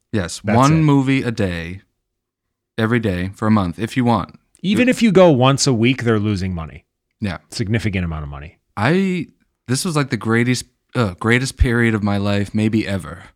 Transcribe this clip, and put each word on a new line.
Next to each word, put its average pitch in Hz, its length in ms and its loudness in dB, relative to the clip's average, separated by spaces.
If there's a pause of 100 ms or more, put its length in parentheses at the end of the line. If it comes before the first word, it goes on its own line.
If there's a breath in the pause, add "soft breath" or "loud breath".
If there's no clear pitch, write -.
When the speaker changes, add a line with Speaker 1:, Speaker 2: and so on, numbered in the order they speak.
(120)
Speaker 1:
Yes, 95 320 -4
Speaker 2:
That's 113 120 0
Speaker 1:
one 135 180 4
Speaker 2:
it. 160 100 2
Speaker 1:
movie 135 400 2
a 120 80 -4
day, 90 500 -4 (960)
every 113 220 0
day 95 340 -2
for - 140 -4
a 110 40 4
month, 95 280 0
if 110 180 -8
you 127 80 2
want. 113 340 -2 (220)
Speaker 2:
Even 214 260 0
if 254 140 0
you 226 100 4
go 180 200 6
once 131 360 2
a 139 60 2
week, 120 300 0
they're 113 160 2
losing 98 340 -2
money. 76 320 -12 (340)
Speaker 1:
Yeah. 92 200 -6 (100)
Speaker 2:
Significant 101 560 -2
amount 78 180 -6
of 71 60 -10
money. 71 300 -16 (180)
Speaker 1:
I, 180 500 0 (400)
this 123 160 -2
was, 170 120 -4
like, 143 140 0
the 120 80 -2
greatest, 117 480 0 (300)
uh, 107 200 -2
greatest 123 420 0
period 117 360 2
of 107 80 -2
my 101 160 0
life, 101 380 -2
maybe 107 320 0
ever. 90 360 -8 (120)